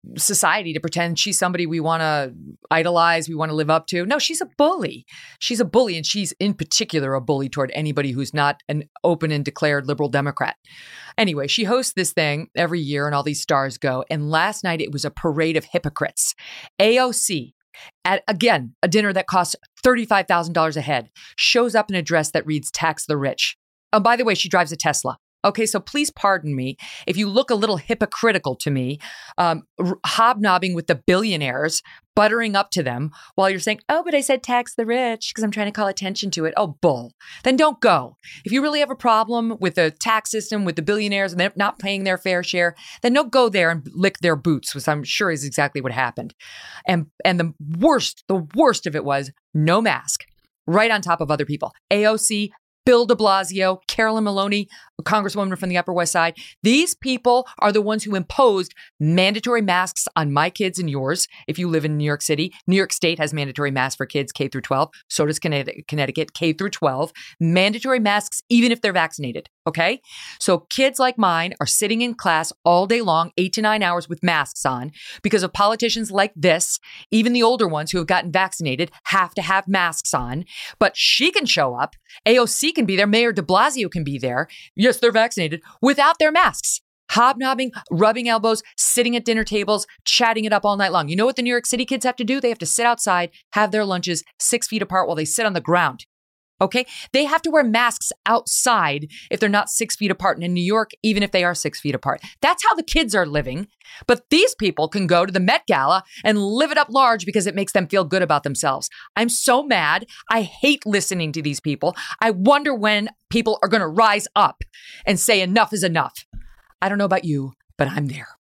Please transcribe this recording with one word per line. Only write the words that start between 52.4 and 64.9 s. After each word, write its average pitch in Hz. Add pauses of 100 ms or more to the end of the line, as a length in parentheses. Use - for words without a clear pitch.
Bill 240
de 220
Blasio, 190
Carolyn 220
Maloney, 202 (320)
a -
congresswoman 196
from 185
the 180
Upper 175
West 170
Side. 170 (280)
These 277
people 247 (120)
are 208
the 208
ones 214
who 214
imposed 196 (240)
mandatory 202
masks 185 (120)
on 147
my 156
kids 185
and 170
yours. 139 (180)
If 156
you 175
live 160
in 151
New 147
York 147
City, 156 (160)
New 180
York 190
State 165
has 151
mandatory 143
masks 131
for 135
kids 139
K -
through 131
twelve. 147 (200)